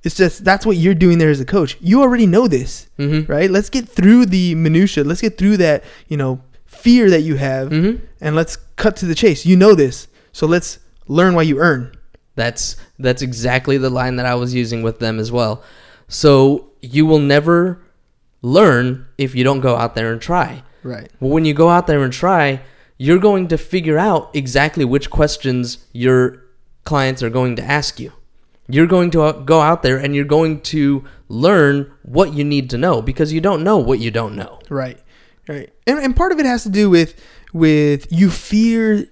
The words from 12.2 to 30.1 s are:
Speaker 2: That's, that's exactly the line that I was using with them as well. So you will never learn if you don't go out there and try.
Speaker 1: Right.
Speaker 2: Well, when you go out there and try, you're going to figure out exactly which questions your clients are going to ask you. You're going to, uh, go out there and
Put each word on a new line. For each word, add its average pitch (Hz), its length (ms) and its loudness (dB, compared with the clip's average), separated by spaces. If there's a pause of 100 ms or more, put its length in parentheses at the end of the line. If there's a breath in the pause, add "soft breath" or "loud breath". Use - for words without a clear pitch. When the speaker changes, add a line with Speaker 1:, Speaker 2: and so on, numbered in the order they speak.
Speaker 2:
That's, - 420 -6 (220 soft breath)
that's 127 220 -2
exactly 127 560 -2
the 131 140 -2
line 127 260 -4
that 123 80 -4
I 123 120 -2
was 123 180 -4
using 117 280 -4
with 113 180 -4
them 110 180 -4
as 110 120 -6
well. 113 320 -4 (460 soft breath)
So 139 600 2 (100)
you 135 240 -2
will 156 140 4
never 165 640 0 (580)
learn 127 680 2 (120)
if 131 160 -4
you 123 100 0
don't 135 160 0
go 127 160 0
out 117 180 -4
there 113 180 -4
and 113 100 -8
try. 170 400 -4 (200)
Speaker 1:
Right. 117 280 -14 (100)
Speaker 2:
Well, 131 100 -2
when 160 140 2
you 151 80 0
go 160 160 4
out 175 180 2
there 147 160 0
and 131 100 -2
try, 147 500 -2 (340 soft breath)
you're 151 220 2
going 190 300 2
to 160 100 -2
figure 160 400 -2
out 180 340 0
exactly 139 540 -2
which 135 240 -2
questions 127 840 -2
your 127 500 0 (420)
clients 131 380 -2
are 117 80 -4
going 123 260 -4
to 117 60 -10
ask 143 380 -4
you. 123 120 -14 (560)
You're 143 180 2
going 175 260 2
to, 165 100 2
uh, 151 100 0
go 151 280 0
out 160 220 0
there 131 160 0
and 143 160 -6